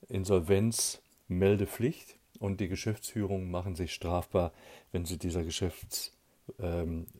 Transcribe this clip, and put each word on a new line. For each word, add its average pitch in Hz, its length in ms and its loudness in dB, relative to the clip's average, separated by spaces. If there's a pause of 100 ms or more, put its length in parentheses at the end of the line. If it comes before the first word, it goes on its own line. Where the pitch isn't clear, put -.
(100)
Insolvenzmeldepflicht 98 2000 2 (220)
und 98 200 -2
die 95 80 0
Geschäftsführungen 95 840 -2
machen 90 240 -2
sich 85 200 -4
strafbar, 87 580 0 (380)
wenn 87 160 -2
sie 87 100 -4
dieser 85 280 -2
Geschäfts-, - 680 -6 (440)
ähm, 85 480 -2 (140)